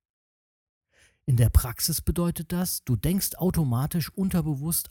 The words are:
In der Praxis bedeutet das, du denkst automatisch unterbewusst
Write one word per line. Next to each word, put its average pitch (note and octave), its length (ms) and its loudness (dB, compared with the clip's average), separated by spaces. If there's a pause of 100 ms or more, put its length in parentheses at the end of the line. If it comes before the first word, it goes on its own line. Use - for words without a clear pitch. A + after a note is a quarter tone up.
(1300)
In B2 100 4
der A2+ 140 6
Praxis - 500 0
bedeutet E3+ 500 -2
das, F3+ 320 -4
du B2 120 0
denkst F3 400 -2
automatisch D3 760 0
unterbewusst D#3+ 800 -2